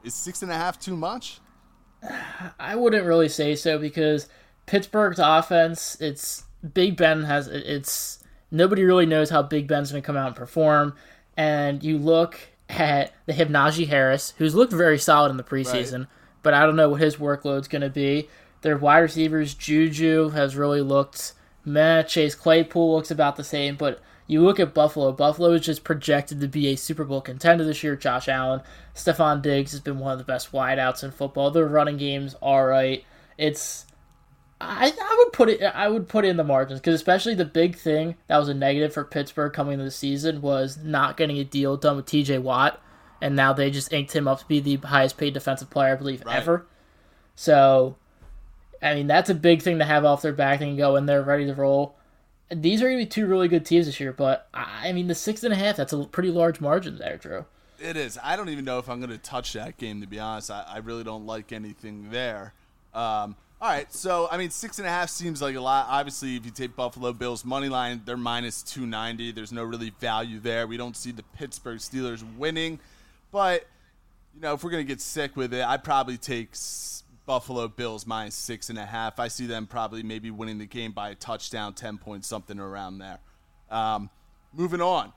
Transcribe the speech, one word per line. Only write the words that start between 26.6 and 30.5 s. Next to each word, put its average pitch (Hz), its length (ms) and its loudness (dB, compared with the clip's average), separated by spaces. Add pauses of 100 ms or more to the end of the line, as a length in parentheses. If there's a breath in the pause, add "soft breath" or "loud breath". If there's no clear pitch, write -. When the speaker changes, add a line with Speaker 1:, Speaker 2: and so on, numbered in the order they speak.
Speaker 2:
a 135 100 0
Super 156 280 -6
Bowl 135 160 -4
contender 160 440 4
this 156 200 -4
year. 147 100 -2
Josh 131 320 -2
Allen, 131 340 0 (360 loud breath)
Stefon 151 460 2
Diggs 139 280 0
has 143 100 -10
been 135 200 -8
one 135 100 -4
of 131 80 -4
the 127 60 -14
best 127 260 -6